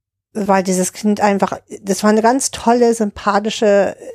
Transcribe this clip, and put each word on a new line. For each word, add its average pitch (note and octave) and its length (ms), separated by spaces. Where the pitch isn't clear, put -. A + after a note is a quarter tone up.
weil G3 300
dieses F#3 300
Kind G#3 280
einfach, G3 380
das G3 220
war G#3+ 60
eine G#3+ 120
ganz B3 300
tolle, A#3+ 420
sympathische G#3 1000